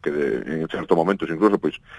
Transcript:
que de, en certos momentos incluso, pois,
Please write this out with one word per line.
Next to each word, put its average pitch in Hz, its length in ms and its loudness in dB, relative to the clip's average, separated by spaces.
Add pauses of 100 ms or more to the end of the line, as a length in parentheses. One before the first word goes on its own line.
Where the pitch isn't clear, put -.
que 76 80 -2
de, 71 320 -2
en 80 240 -4
certos - 240 -2
momentos 85 400 2
incluso, 101 240 4
pois, - 240 -2 (180)